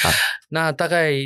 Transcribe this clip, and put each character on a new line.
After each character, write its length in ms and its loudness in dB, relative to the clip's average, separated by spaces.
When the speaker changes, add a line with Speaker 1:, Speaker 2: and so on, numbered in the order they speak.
Speaker 1:
啊。 80 4
Speaker 2:
那 220 -2
大 160 -2
概 260 2